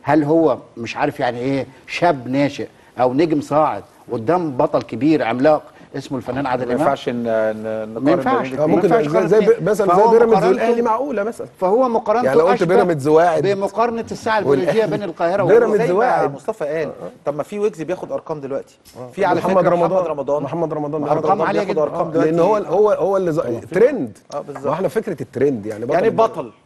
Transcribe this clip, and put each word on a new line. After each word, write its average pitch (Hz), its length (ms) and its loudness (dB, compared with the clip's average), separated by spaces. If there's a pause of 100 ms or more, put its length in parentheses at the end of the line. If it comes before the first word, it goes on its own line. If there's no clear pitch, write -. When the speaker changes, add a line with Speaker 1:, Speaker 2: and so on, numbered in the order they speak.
Speaker 1:
هل 151 220 2
هو 151 340 2 (200)
مش 117 200 -8
عارف 147 220 -4
يعني 123 200 -2
إيه 131 260 -2 (220)
شاب 143 400 0
ناشئ 135 400 -2 (340)
أو 127 120 2
نجم 156 280 2
صاعد 143 420 0 (280)
قدام 147 400 -2
بطل 139 300 0
كبير 127 420 0
عملاق 131 400 2 (340)
اسمه 139 200 -8
الفنان 135 280 -6
عادل 127 200 -2
Speaker 2:
ما 120 80 -4
Speaker 1:
إمام؟ 127 80 -2
Speaker 2:
ينفعش 139 280 0
ن-، 123 40 -4
ن-، 110 760 -4
نقارن 117 140 -8
Speaker 1:
ما 147 80 4
ينفعش. 247 380 0
Speaker 2:
بين 131 100 -8
Speaker 3:
آه، 151 60 2
ممكن 175 240 2
Speaker 1:
ما 233 100 4
ينفعش 220 80 0
Speaker 3:
زي، 156 120 0
Speaker 1:
خالص 175 120 0
Speaker 3:
زي 214 80 6
Speaker 1:
دي. 202 60 2
Speaker 3:
ب-، 202 240 2
مثلًا 208 180 0
زي 175 60 4
Speaker 1:
فهو 214 180 6
Speaker 3:
بيراميدز 226 260 6
Speaker 1:
مقارنته - 100 2 (160)
Speaker 3:
والأهلي 233 180 0
معقولة 240 420 -2
مثلًا. 233 240 -8 (120)
Speaker 1:
فهو 226 300 2
مقارنته 226 360 0
Speaker 3:
يعني 139 140 4
لو 165 60 4
قلت 208 160 4
Speaker 1:
أشبه 180 140 2
Speaker 3:
بيراميدز 160 320 2
واعد 156 360 4
Speaker 1:
بمقارنة 214 680 -2
الساعة 220 280 -2
البيولوجية 180 300 2
Speaker 3:
والأهلي. 214 220 2
Speaker 1:
بين 208 120 -4
القاهرة 180 400 -2
Speaker 3:
بيراميدز 214 420 4
Speaker 2:
زي 175 80 0
ما 196 60 2
Speaker 3:
واعد. 165 340 0
Speaker 2:
مصطفى 170 320 -8
قال. 151 120 -4
Speaker 3:
آه، 156 100 -2
آه. - 40 -8 (340)
Speaker 2:
طب 147 100 -4
ما 143 80 -6
في 208 160 -10
ويجز 202 220 -2
بياخد 151 300 -6
أرقام 147 300 -8
دلوقتي. 135 360 -10 (220)
Speaker 3:
آه. 127 140 -12
Speaker 2:
في 190 120 -2
على 175 140 2
Speaker 3:
محمد 185 160 0
Speaker 2:
فكرة 170 140 4
Speaker 3:
رمضان. 175 340 2
Speaker 2:
محمد 165 40 -4
رمضان. 143 360 -2
Speaker 3:
محمد 156 300 -4
رمضان 151 280 -4
Speaker 2:
محمد 147 160 0
Speaker 1:
أرقام 151 140 0
Speaker 2:
رمضان 185 160 0
Speaker 1:
عالية 208 120 0
Speaker 2:
بياخد 196 140 -4
Speaker 1:
جدًا. 156 100 0
Speaker 2:
أرقام 165 240 -2
Speaker 3:
آه. 160 40 -8
Speaker 2:
دلوقتي. 156 200 2
Speaker 3:
لأن 170 80 0
هو 208 180 4
ال-، 190 100 -4
هو، 202 240 2
هو 190 260 0
اللي 180 140 0
ز-، 151 80 0
Speaker 2:
طبعًا. 120 200 -4
Speaker 3:
ترند. 185 580 0 (160)
Speaker 2:
آه، 147 80 -6
بالظبط. 135 240 -12
Speaker 3:
ما 139 80 0
احنا 180 140 -2
فكرة 196 340 -4
الترند، 123 440 -2
يعني 107 200 -8
بطل 139 80 -2
Speaker 2:
يعني 185 140 2
Speaker 3:
الدوري. 220 240 2
Speaker 2:
بطل. 127 200 -10 (140)